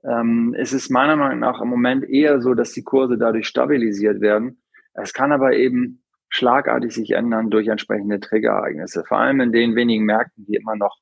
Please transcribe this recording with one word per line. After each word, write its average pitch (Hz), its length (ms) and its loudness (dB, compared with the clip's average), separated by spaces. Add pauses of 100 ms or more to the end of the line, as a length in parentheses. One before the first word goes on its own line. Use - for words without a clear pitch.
ähm, 117 500 0
ist - 180 -4
es 135 180 -6
meiner 143 260 4
Meinung 151 220 0
nach 117 220 -2
im 117 80 -4
Moment 123 400 0
eher 143 320 4
so, 127 140 2
dass 117 180 -2
die - 100 -10
Kurse 131 360 0
dadurch 113 280 0
stabilisiert 110 720 0
werden. 110 420 0 (320)
Es 101 180 -10
kann 139 200 0
aber 131 220 4
eben 123 480 0 (260)
schlagartig 123 680 0
sich 113 160 -6
ändern 113 400 0
durch 110 180 2
entsprechende 104 500 -4
Triggerereignisse, 98 840 -2
vor 101 140 0
allem 131 220 2
in 120 120 0
den 117 240 2
wenigen 113 280 2
Märkten, 107 420 -2
die 104 80 -4
immer 107 220 -4
noch 101 260 -4